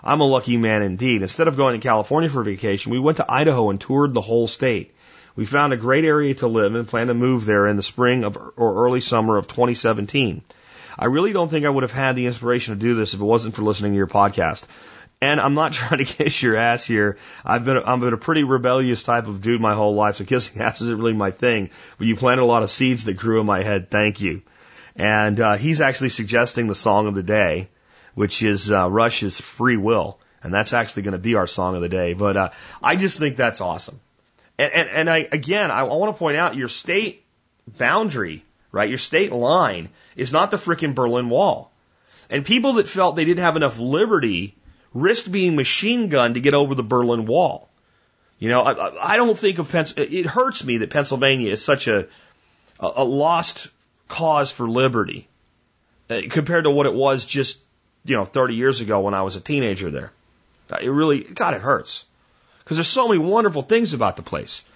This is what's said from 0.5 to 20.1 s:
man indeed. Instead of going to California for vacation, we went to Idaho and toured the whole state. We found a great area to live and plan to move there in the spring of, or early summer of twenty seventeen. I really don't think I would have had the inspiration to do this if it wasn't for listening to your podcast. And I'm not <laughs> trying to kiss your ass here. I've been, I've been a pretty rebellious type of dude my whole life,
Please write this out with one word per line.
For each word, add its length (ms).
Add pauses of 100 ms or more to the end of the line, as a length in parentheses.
man 260
indeed. 380
Instead 260
of 100
going 220
to 80
California 420
for 140
vacation, 480
we 80
went 180
to 140
Idaho 400
and 100
toured 320
the 80
whole 260
state. 460 (420)
We 100
found 280
a 40
great 280
area 300
to 120
live 280
and 120
plan 200
to 60
move 320
there 220
in 80
the 80
spring 400
of, 140
or 480
early 160
summer 360
of 100
twenty 260
seventeen. 680 (540)
I 80
really 280
don't 160
think 160
I 40
would 140
have 80
had 240
the 120
inspiration 460
to 60
do 160
this 180
if 60
it 60
wasn't 300
for 80
listening 300
to 40
your 100
podcast. 560 (580)
And 180
I'm 140
not 200
<laughs> 60
trying 200
to 60
kiss 360
your 140
ass 300
here. 320 (260)
I've 220
been, 120
I've 220
been 140
a 40
pretty 260
rebellious 600
type 240
of 140
dude 200
my 120
whole 220
life, 200